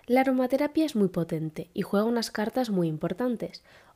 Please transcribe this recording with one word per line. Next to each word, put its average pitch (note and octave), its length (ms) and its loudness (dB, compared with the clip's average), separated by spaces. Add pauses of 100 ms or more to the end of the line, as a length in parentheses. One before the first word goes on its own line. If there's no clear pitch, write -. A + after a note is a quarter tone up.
La B3+ 140 4
aromaterapia C4+ 680 2
es D4 80 -4
muy G3+ 140 4
potente E3 680 -4
y G3+ 80 -2
juega G3+ 220 2
unas A#3 260 0
cartas A3+ 400 -2
muy F3+ 160 2
importantes. F3+ 800 -4 (320)